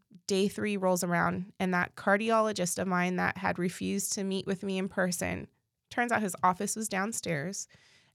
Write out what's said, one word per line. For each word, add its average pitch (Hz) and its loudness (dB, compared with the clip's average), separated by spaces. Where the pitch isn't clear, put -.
day 196 4
three 208 -2
rolls 185 2
around, 175 0
and 185 2
that 180 0
cardiologist 214 2
of 185 -2
mine 180 2
that 175 0
had 185 0
refused 190 -2
to 202 -2
meet 190 -2
with 190 -2
me 190 -2
in 185 0
person, 180 -2
turns 240 -2
out 220 2
his 196 -2
office 185 2
was 220 -6
downstairs, 190 -4